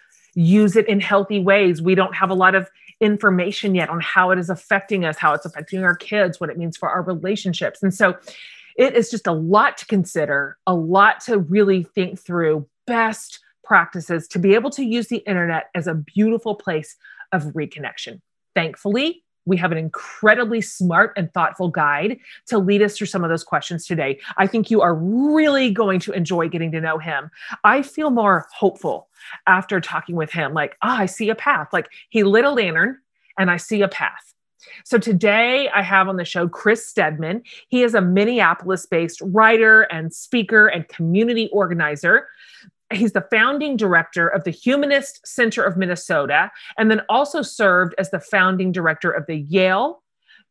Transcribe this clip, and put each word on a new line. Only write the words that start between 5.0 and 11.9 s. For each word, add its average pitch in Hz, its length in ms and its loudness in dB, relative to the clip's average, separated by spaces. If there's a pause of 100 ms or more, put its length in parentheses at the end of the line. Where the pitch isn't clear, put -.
us, 151 120 -4
how 156 160 2
it's 151 120 -6
affecting 170 380 -8
our 175 120 2
kids, 190 440 -2
what 160 100 -6
it - 80 -10
means 170 180 -8
for - 140 -6
our 180 120 -2
relationships. 185 800 -6
And 190 120 0
so 185 240 0 (580)
it 269 200 2
is 233 140 2
just 220 160 -8
a 185 60 0
lot 175 460 2
to - 80 -16
consider, 147 720 -2 (100)
a 185 80 2
lot 185 460 4
to 220 180 0
really 190 440 2
think 185 360 -6